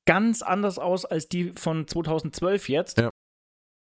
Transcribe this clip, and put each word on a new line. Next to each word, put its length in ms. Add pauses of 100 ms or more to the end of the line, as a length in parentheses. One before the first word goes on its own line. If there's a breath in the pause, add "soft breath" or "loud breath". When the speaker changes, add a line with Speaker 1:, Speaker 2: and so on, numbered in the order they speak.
Speaker 1:
ganz 360
anders 360
aus 260
als 240
die 240
von 340
zweitausendzwölf 840
jetzt. 300
Speaker 2:
Ja. 120 (800)